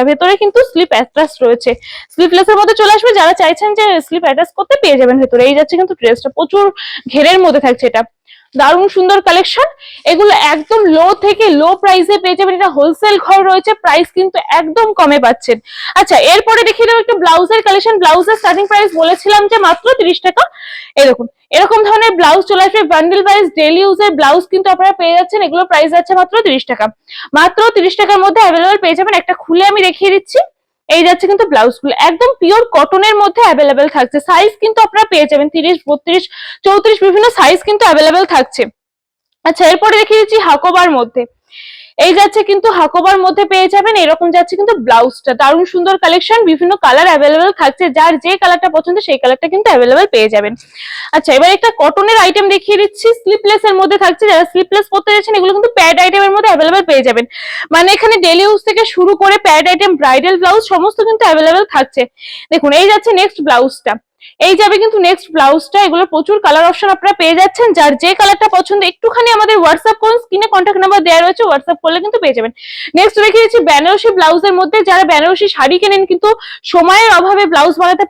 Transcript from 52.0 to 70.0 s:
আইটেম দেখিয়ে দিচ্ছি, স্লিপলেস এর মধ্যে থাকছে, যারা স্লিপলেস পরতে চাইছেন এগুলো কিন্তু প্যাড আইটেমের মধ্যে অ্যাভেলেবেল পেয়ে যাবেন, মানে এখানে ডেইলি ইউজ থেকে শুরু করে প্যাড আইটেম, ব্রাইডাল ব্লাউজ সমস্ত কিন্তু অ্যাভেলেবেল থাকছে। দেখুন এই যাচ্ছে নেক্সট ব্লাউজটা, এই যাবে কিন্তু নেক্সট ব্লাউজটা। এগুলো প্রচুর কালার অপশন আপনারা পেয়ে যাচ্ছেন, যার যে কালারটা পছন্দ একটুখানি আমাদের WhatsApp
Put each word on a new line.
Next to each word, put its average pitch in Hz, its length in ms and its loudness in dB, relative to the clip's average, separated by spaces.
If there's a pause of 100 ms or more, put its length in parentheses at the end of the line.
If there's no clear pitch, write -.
আইটেম 381 300 0
দেখিয়ে 392 280 -2
দিচ্ছি, 415 240 -4 (140)
স্লিপলেস 415 480 -2
এর 392 120 0
মধ্যে 381 240 0
থাকছে, 359 260 -2
যারা 339 220 2
স্লিপলেস 381 400 -2
পরতে 392 220 -2
চাইছেন 415 240 -2
এগুলো 370 180 0
কিন্তু 440 200 0
প্যাড 339 260 2
আইটেমের 392 320 0
মধ্যে 415 160 0
অ্যাভেলেবেল 339 400 2
পেয়ে 269 160 2
যাবেন, 233 180 -2 (500)
মানে 349 220 2
এখানে 453 180 0 (100)
ডেইলি 349 220 2
ইউজ 415 220 0
থেকে 427 140 0 (120)
শুরু 359 180 2 (100)
করে 392 140 2 (100)
প্যাড 311 240 2
আইটেম, 370 200 0 (100)
ব্রাইডাল 277 400 0
ব্লাউজ 381 220 2 (100)
সমস্ত 381 260 -2 (100)
কিন্তু 440 180 -2
অ্যাভেলেবেল 320 380 2 (100)
থাকছে। 262 280 -2 (500)
দেখুন 311 180 0 (100)
এই 381 100 4
যাচ্ছে 427 200 0 (100)
নেক্সট 403 260 -2
ব্লাউজটা, 254 460 -2 (540)
এই 381 140 2
যাবে 415 220 2
কিন্তু 440 240 0
নেক্সট 359 280 -2
ব্লাউজটা। 302 520 0
এগুলো 339 260 -2
প্রচুর 320 320 -2
কালার 311 260 2
অপশন 392 260 -4
আপনারা 392 240 -2
পেয়ে 330 200 0
যাচ্ছেন, 392 260 0 (120)
যার 294 140 4 (100)
যে 349 80 0 (100)
কালারটা 403 360 2
পছন্দ 381 240 -2 (100)
একটুখানি 466 460 -2
আমাদের 427 280 2
WhatsApp 359 380 0